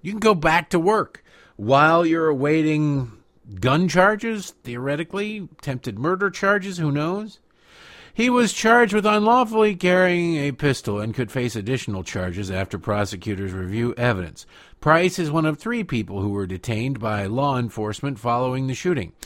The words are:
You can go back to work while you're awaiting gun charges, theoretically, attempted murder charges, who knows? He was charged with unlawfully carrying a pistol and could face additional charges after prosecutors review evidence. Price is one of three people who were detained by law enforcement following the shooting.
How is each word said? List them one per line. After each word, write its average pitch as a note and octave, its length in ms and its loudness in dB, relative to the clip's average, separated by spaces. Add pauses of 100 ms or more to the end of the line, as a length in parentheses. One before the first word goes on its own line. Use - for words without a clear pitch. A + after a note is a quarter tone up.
You F3+ 100 -8
can G#3+ 80 -8
go G#3+ 160 4
back D#3+ 360 0
to F3 80 2
work F#3+ 440 0 (320)
while D3+ 500 4
you're D#3+ 220 2
awaiting D3 840 0 (480)
gun D3+ 260 4
charges, G#3 640 2 (140)
theoretically, D#3+ 800 -6 (120)
attempted B2 380 -8
murder F#3 320 -2
charges, G3 500 -2
who D3+ 120 0
knows? F3+ 480 -4 (720)
He A#3+ 180 2
was B3 220 4
charged A3+ 420 4
with G#3 120 2
unlawfully A3 680 4
carrying F3+ 600 2
a C#3+ 160 0
pistol A#2+ 480 -2
and A2 140 -4
could A#2+ 180 -4
face B2 240 -2
additional G#2+ 480 -4
charges F#2 480 -6
after F#2+ 260 -4
prosecutors G2 760 -4
review G2+ 420 -4
evidence. G2+ 500 -4 (360)
Price E3+ 380 2
is D#3 120 -2
one D#3+ 140 2
of D3+ 120 0
three A3+ 280 -6
people G2+ 340 -4
who G2+ 120 -2
were G2 160 -4
detained A2+ 520 -4
by G#2 280 -2
law C3+ 300 0
enforcement A2+ 640 -6
following B2+ 480 -2
the C3 60 -4
shooting. B2 400 -2 (120)